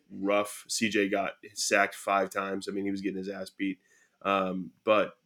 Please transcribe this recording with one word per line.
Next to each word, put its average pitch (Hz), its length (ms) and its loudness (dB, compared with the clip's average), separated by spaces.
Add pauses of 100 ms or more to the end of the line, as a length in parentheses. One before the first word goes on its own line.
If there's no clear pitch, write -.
(120)
rough. 98 560 0
C - 220 0
J 101 200 4
got 98 220 0 (240)
sacked 101 400 2
five 98 340 0
times. 98 380 -4
I 101 40 -6
mean, 98 140 -4
he 101 60 -2
was 98 100 -4
getting 95 160 -4
his 95 120 -6
ass 95 200 -8
beat. 98 300 -6 (420)
Um, 92 480 0 (140)
but 107 320 4 (100)